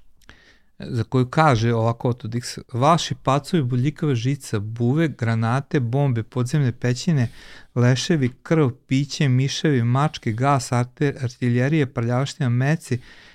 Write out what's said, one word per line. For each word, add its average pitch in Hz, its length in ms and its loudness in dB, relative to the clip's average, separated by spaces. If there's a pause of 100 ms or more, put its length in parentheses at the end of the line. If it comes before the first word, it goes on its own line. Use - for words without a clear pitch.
(800)
za 120 240 -4
koju 127 220 0
kaže 123 480 4
ovako 117 360 0
Otto 120 180 -6
Dix: 120 320 -8 (140)
„Vaši 147 420 2
pacovi, 143 480 0
bodljikava 131 520 -2
žica, 120 440 -4
buve, 120 500 0
granate, 117 680 -2
bombe, 123 440 0
podzemne 127 480 -2
pećine, 123 560 0 (480)
leševi, 127 540 2 (140)
krv, 165 260 2 (180)
piće, 139 420 0
miševi, 131 540 2
mačke, 123 480 0
gas, 131 400 0
arte-, 123 460 -2
artiljerije, 127 680 0
prljavština, 127 640 -2
meci, 131 500 0 (360)